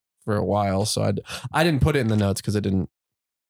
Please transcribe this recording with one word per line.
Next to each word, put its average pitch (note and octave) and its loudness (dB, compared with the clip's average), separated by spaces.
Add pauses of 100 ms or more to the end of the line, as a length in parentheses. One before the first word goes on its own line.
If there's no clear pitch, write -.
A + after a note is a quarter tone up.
(240)
for G#2 -2
a F#2 0
while. G2 0
So G#2+ -2
I G#2 0
d-, G2 -4 (300)
I D#3 2
didn't D#3 2
put D3+ 2
it C3+ 4
in A2+ 0
the A2 2
notes G2 2
'cause G#2 -4
it G2+ 0
didn't F#2+ 0 (600)